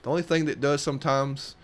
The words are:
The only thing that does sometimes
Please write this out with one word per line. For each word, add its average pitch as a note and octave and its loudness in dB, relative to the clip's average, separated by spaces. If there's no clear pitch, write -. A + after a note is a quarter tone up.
The B2 -10
only E3+ 0
thing E3 2
that C3 -2
does C#3 2
sometimes C#3 -2